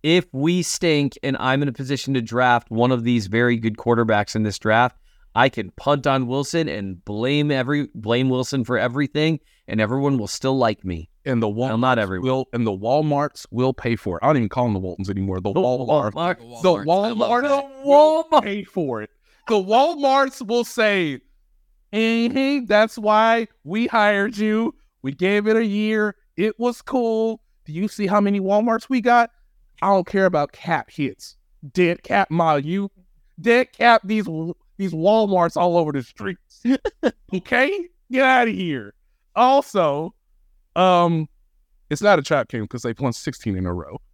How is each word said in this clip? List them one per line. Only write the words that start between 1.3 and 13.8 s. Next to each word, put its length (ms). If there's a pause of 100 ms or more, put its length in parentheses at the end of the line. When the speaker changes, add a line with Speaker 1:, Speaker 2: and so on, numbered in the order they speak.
Speaker 1:
I'm 220
in 60
a 60
position 400
to 80
draft 480
one 220
of 120
these 240
very 300
good 200
quarterbacks 580
in 80
this 160
draft, 380 (360)
I 160
can 220
punt 340
on 220
Wilson 400
and 360
blame 480
every, 440
blame 340
Wilson 340
for 140
everything, 640 (280)
and 140
everyone 360
will 100
still 300
like 280
me." 240 (160)
Speaker 2:
And 160
the 80
Speaker 1:
Well, 200
Speaker 2:
Walmarts 100
Speaker 1:
not 200
everyone. 280
Speaker 2:
will, 260
and 120
the 60
Walmarts 800
will 220
pay 220